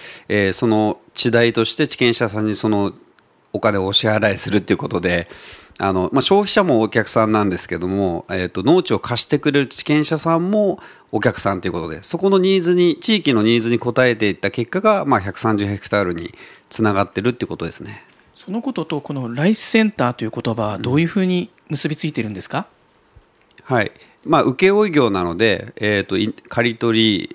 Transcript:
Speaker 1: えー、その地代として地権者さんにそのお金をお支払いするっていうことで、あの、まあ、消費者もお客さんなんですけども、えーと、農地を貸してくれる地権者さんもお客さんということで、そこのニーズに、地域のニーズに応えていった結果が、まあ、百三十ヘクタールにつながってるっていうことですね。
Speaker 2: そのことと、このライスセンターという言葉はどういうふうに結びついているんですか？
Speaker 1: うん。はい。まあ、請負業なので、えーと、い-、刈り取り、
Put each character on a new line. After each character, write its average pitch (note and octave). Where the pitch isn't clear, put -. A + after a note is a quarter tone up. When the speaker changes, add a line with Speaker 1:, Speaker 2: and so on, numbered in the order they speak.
Speaker 1:
え G2+
ー、 -
そ A#2+
の G#2+
地 -
代 A#2
と A2+
し -
て D3+
地 -
権 A#2+
者 A#2
さ G#2+
ん G#2+
に G#2
そ A2
の G2+
お G#2
金 G#2
を F#2
お G2
支 -
払 G#2+
い F2+
す -
る G2+
っ -
て G#2+
い -
う -
こ D3
と F2+
で、 F2
あ G2
の、 F#2
ま -
あ、 -
消 G3
費 G3
者 G#3+
も C3+
お A2
客 A2+
さ A2+
ん G#2+
な G#2+
ん G2+
で F2
す -
け E2+
ど F2
も、 F#2+
え F#2
ー -
と、 F#2
農 E3+
地 -
を G#2+
貸 -
し -
て D3+
く C#3+
れ C#3+
る C3+
地 -
権 D3+
者 D#3+
さ E3
ん F3
も G#3
お G#2+
客 A2
さ G2+
ん F#2
と F#2+
い -
う -
こ E2+
と E2
で、 D#2+
そ -
こ F#3+
の G3
ニ F#3+
ー -
ズ F3
に、 F3
地 G#3+
域 D3
の G#2+
ニ A#2
ー A#2
ズ A#2
に A#2+
応 A#2+
え B2
て G#2+
い G2+
っ -
た G2+
結 -
果 F#3
が、 G#3
ま C3+
あ、 -
百 F#2
三 A2
十 G2+
ヘ G2+
ク -
タ G#2
ー G2
ル F2
に E2+
つ -
な G#2+
が G2
っ -
て G2+
る A#2
っ B2+
て A2+
い -
う -
こ E2
と E2+
で E2
す -
ね。 -
Speaker 2:
そ -
の A3+
こ C4
と D#3+
と、 D3
こ -
の B2
ラ D3
イ A3
ス -
セ -
ン G#3+
タ B2
ー -
と -
い A2
う -
言 A#2
葉 A2+
は G#2
ど A#2
う D3+
い -
う -
ふ E3
う F#3
に F3+
結 D#3
び D3+
つ -
い D3+
て B2+
い -
る G#2+
ん G#2
で F#2
す -
か？ D3
Speaker 1:
う C3+
ん。 B2
は A2
い。 G2
ま D#3
あ、 B2
請 C3+
負 G#3
業 C#3+
な F#2+
の E2+
で、 G#2
え G#2
ー G2
と、 F#2+
い-、 G#2
刈 B2
り A#2
取 A2
り、 -